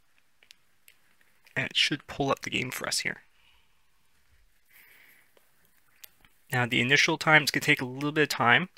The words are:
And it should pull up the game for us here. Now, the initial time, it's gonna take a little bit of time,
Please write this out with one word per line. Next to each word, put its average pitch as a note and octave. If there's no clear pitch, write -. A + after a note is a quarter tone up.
And C3
it -
should -
pull C#3
up -
the -
game B2+
for -
us -
here. -
Now, B2
the B2
initial C#3+
time, D#3
it's -
gonna C#3+
take D3
a C3+
little C3+
bit D#3
of C#3
time, B2+